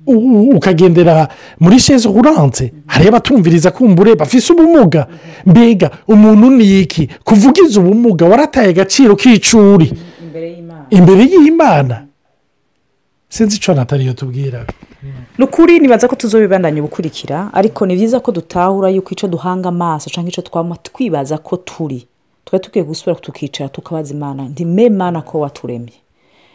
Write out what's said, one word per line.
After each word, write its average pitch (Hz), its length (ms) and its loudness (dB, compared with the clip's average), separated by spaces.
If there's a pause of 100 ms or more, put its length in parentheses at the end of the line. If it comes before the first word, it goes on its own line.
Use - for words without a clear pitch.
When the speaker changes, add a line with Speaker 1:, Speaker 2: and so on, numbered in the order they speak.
Speaker 1:
U-, 277 80 0
u-, 226 420 2
ukagendera 170 720 2 (320)
muri 180 200 4
chaise 240 280 0
roulante? 185 640 0 (140)
Hariyo 160 220 0
abatumviriza 180 600 2
kumbure 208 460 2
bafise 185 360 0
ubumuga. 294 540 2 (400)
Mbega 190 440 4 (180)
umuntu 214 420 6
ni 202 300 2
iki? 160 280 -4 (160)
Kuvugiza 240 560 4
ubumuga, 190 460 2
warataye 247 420 2
agaciro 190 480 2
k'icuri. 202 760 2 (320)
Speaker 2:
Imbere 165 280 -14
y'Imana. 165 380 -20
Speaker 1:
Imbere 190 340 4
y'Imana. 285 800 0 (1200)
Sinzi 208 280 -4
ico 185 180 -2
Natali 131 320 -4
yotubwira. 127 600 -10 (720)
Speaker 2:
Ni 247 60 0
ukuri 330 360 2
nibaza 247 280 2
ko 254 80 -4
tuzobibandanya 190 680 -2
ubukurikira, 156 720 -10
ariko 208 320 -4
ni 180 100 -4
vyiza 226 240 -2
ko 247 120 -8
dutahura 185 580 -4
yuko 190 220 -6
ico 190 160 -10
duhanga 180 400 -8
amaso 170 420 -8
canke 175 200 -10
ico 175 120 -12
twama 170 340 -10
twibaza 151 640 -8
ko 180 180 -12
turi, 139 500 -14 (380)
twari 190 200 -6
tukwiye 185 200 -8
gusubira 165 360 -10
tukicara - 480 -14
tukabaza 156 460 -14
Imana, 139 340 -12
nti, 160 160 -12
"Me 190 260 0
Mana 180 320 -6
ko - 180 -8
waturemye, 123 520 -12 (640)